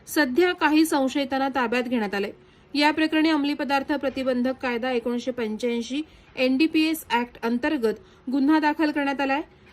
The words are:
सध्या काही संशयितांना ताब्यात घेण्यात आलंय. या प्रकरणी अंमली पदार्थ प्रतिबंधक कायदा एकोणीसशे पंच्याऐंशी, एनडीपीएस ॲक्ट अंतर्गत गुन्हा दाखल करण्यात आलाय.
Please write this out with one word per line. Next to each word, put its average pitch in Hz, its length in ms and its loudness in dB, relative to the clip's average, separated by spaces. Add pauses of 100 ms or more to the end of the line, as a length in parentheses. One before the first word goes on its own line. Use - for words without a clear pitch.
सध्या 320 440 2
काही 320 340 4
संशयितांना 269 680 0
ताब्यात 247 280 0
घेण्यात 226 320 -2
आलंय. 202 160 -4 (440)
या 294 160 4
प्रकरणी 311 400 2
अंमली 285 240 0
पदार्थ 277 380 -2
प्रतिबंधक 262 720 -2
कायदा 247 280 -2
एकोणीसशे 240 400 -2
पंच्याऐंशी, 233 720 -4 (340)
एनडीपीएस 311 720 2
ॲक्ट 240 320 -2
अंतर्गत 240 580 -2 (300)
गुन्हा 285 280 4
दाखल 302 320 2
करण्यात 277 300 -2
आलाय. 277 220 0 (300)